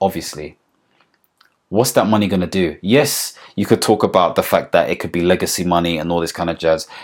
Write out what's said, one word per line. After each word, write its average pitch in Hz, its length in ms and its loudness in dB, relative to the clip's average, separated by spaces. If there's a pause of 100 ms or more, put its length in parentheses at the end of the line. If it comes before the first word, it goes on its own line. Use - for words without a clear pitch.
obviously, 80 560 -6 (1120)
what's 113 240 0
that 113 140 2
money 104 220 2
gonna 90 180 0
do? 82 340 -2
Yes, 139 540 0 (220)
you 101 100 -2
could 107 160 2
talk 107 200 2
about 90 320 2
the - 80 0
fact - 300 0
that 85 160 4
it 87 120 -4
could 82 120 -8
be 87 100 -2
legacy 90 420 0
money 85 340 0
and 82 120 -4
all 85 100 0
this 82 120 -4
kind 85 160 -4
of 82 100 -6
jazz. - 300 0 (160)